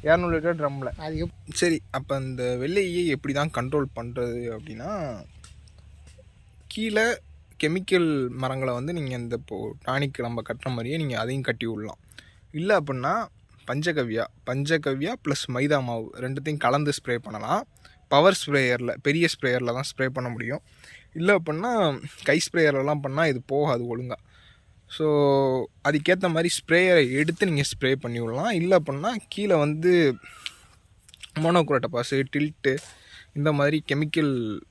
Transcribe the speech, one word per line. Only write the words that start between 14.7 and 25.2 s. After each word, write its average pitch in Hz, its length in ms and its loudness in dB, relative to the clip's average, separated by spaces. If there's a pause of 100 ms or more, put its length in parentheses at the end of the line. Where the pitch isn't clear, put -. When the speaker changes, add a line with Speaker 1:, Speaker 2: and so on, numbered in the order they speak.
Speaker 1:
ப்ளஸ் 135 260 -4
மைதா 139 300 2
மாவு 117 300 -6
ரெண்டுத்தையும் 139 440 -6
கலந்து 143 340 2 (120)
ஸ்ப்ரே 123 120 -2
பண்ணலாம். 113 520 -4 (400)
பவர் 170 380 6
ஸ்ப்ரேயர்ல, 123 560 0
பெரிய 160 260 2
ஸ்ப்ரேயர்ல 123 460 0
தான் 131 100 -4 (120)
ஸ்ப்ரே 131 100 0
பண்ண 127 240 -4
முடியும். 117 320 -6 (520)
இல்ல 180 260 4
அப்படின்னா, 165 640 0 (220)
கை 151 160 4 (120)
ஸ்ப்ரேயர்லலாம் 147 500 2
பண்ணா 143 240 0
இது 127 200 0
போகாது 123 520 0
ஒழுங்கா. 123 160 -8 (720)
So, 156 200 -4 (800)